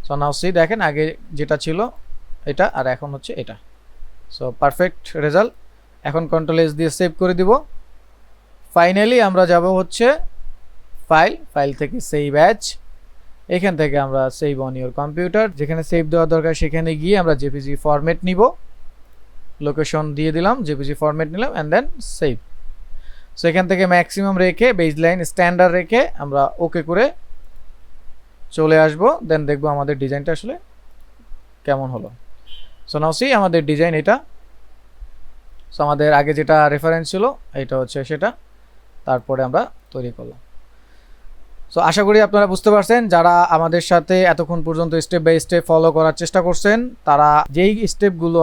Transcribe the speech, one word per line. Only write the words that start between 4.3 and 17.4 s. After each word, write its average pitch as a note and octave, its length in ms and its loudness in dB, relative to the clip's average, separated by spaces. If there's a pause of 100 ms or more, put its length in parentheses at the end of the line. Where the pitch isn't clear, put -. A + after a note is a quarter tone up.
So - 80 -10 (180)
পারফেক্ট F3 420 0 (220)
রেজাল্ট। F#3 260 2 (580)
এখন E3 140 -2 (100)
কন্ট্রোল D#3+ 300 0
এস D#3 160 2
দিয়ে D#3+ 200 0
সেভ F3+ 120 0 (100)
করে F3+ 180 2
দিব। F#3 120 4 (1200)
Finally G3 420 4 (100)
আমরা F#3 160 4 (100)
যাব E3+ 120 4 (140)
হচ্ছে A#3 280 0 (1000)
ফাইল, E3 240 4 (200)
ফাইল C#3+ 260 0
থেকে C#3+ 180 -6 (140)
সেভ D3 280 -2
অ্যাজ, G3+ 200 6 (960)
এখান F#3 240 0
থেকে D3 160 0 (100)
আমরা C3+ 160 -2 (180)
save C#3+ 280 -2
on C3 140 -8
your B2+ 180 -6
computer, F3 460 -2 (140)
যেখানে D#3+ 220 -4 (100)
সেভ E3+ 120 2 (100)
দেওয়া E3 200 4
দরকার D#3+ 280 2
সেখানে D#3+ 300 0 (100)
গিয়ে F#3 200 2
আমরা E3 200 2